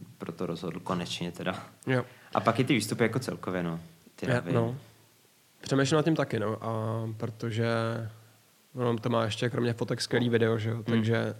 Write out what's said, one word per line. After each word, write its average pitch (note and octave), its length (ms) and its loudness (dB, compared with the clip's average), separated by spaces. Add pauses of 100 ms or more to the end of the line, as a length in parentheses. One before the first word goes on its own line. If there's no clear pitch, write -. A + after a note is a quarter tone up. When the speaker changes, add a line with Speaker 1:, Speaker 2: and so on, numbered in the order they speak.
(180)
Speaker 1:
pro F2+ 140 -10
to F2+ 140 -6
rozhodl E2 340 -6
konečně F2 520 -4
teda. F2 320 -6 (240)
Speaker 2:
Jo. B2+ 180 2 (300)
Speaker 1:
A A2 40 4
pak A2 200 2
i C3 40 6
ty C3+ 100 2
výstupy A2 300 2
jako A2 160 2
celkově, - 440 -4
no. E2 160 -2 (360)
Ty - 140 -8
Speaker 2:
Já, - 40 4
Speaker 1:
ravy. - 200 0
Speaker 2:
no. A#2 220 2 (840)
Přemýšlím C3+ 340 2
nad D3+ 100 6
tím D#3+ 100 4
taky, C3 240 0
no. G#2+ 240 -2
A A2 60 -2 (480)
protože A2+ 500 -2 (1080)
ono A#2+ 240 2
to A2+ 120 -2
má A#2 140 2
ještě A2+ 260 0
kromě A#2+ 240 0
fotek A#2 280 -2
skvělý A#2+ 280 2
video, A2+ 280 4
že A2 120 0
jo? A2+ 60 -2
Speaker 1:
Hmm. A#2 80 -6
Speaker 2:
Takže, A2+ 560 2